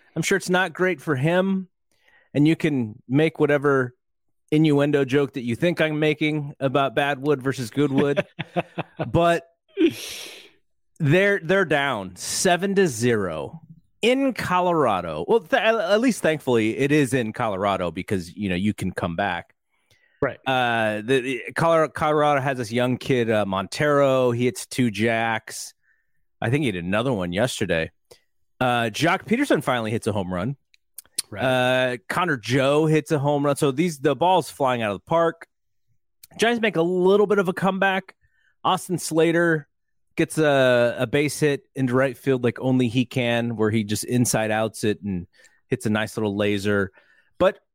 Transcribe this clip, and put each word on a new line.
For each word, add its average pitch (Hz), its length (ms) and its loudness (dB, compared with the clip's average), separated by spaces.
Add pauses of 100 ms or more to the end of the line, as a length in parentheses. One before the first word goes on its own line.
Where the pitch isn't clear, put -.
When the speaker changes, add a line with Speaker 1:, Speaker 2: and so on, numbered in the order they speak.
(160)
Speaker 1:
I'm 165 60 -2
sure 196 160 0
it's 175 120 -6
not 180 240 0
great 175 280 -2
for 151 140 -2
him. 185 520 0 (640)
And 147 140 4
you 160 80 4
can 127 520 -4
make 156 320 0
whatever 139 540 2 (580)
innuendo 143 540 4
joke 135 280 0
that 131 100 -8
you 117 120 -4
think 165 240 -2
I'm 156 200 0
making 151 600 -2
about 135 360 0
bad 143 260 -2
wood 143 200 0
versus 123 280 -4
good 139 220 0
wood. 143 340 0 (300)
Speaker 2:
<laughs> 175 100 -2 (420)
Speaker 1:
But 170 400 0 (1500)
they're, 185 440 2
they're 190 220 0
down 131 500 -2
seven 185 600 -2
to 190 120 4
zero 107 720 -2 (400)
in 262 320 0
Colorado. 120 920 0
Well, 226 140 2
th-, 202 200 -2
at, 220 140 2
at 202 240 0
least 240 220 0
thankfully 120 560 0
it 139 140 0
is 143 220 2
in 113 200 -2
Colorado 98 580 -2
because, 90 440 -6
you 101 140 -4
know, 90 60 0
you 101 180 0
can 92 180 -6
come 85 240 -6
back. 92 380 -4 (680)
Speaker 2:
Right. 127 260 -4
Speaker 1:
Uh, 117 560 0
the, 127 160 0
the 123 220 -4 (140)
Colorado, 160 360 2
Colorado 147 500 0
has 135 160 -2
this 113 140 -6
young 123 260 0
kid, 120 320 0
uh, 107 160 2
Montero. 131 840 0
He 120 140 -2
hits 123 220 -4
two 123 240 0
jacks. 113 840 -4 (640)
I 110 100 -2
think 151 140 0
he 120 80 0
hit 90 100 -6
another 107 300 -2
one 90 220 -4
yesterday. 90 580 -2 (680)
Uh, 120 300 0
Jock 170 360 -2
Peterson 240 360 0
finally 117 300 -2
hits 113 160 -4
a 101 60 -2
home 92 200 -4
run. 104 220 -4 (760)
Speaker 2:
Right. 107 140 -8
Speaker 1:
Uh, 127 540 0 (100)
Connor 170 300 -2
Joe 135 480 2
hits 156 260 2
a 156 80 2
home 143 260 0
run. 143 100 2
So 143 160 2
these, 151 280 -2
the 139 160 2
ball's 170 360 2
flying 127 320 0
out 104 80 0
of 95 60 -4
the - 120 -18
park. 165 380 0 (920)
Giants 226 240 0
make 214 140 0
a 160 60 2
little 185 460 4
bit 196 120 2
of 180 100 0
a 180 40 -4
comeback. 190 640 -2 (500)
Austin 175 320 0
Slater 165 680 2 (480)
gets 165 220 -2
a, 127 640 4
a 123 80 0
base 143 320 0
hit 143 240 0 (120)
into 131 200 -2
right 131 220 2
field 127 280 0
like 117 160 0
only 127 260 2
he 120 160 0
can, 117 540 -2
where 107 120 2
he 110 140 2
just 104 220 -4
inside 113 460 0
outs 110 340 -2
it 104 160 0
and 92 260 -6 (400)
hits - 180 -4
a 113 40 0
nice 107 260 -2
little 104 220 -2
laser. 104 560 0 (460)
But 190 200 2 (160)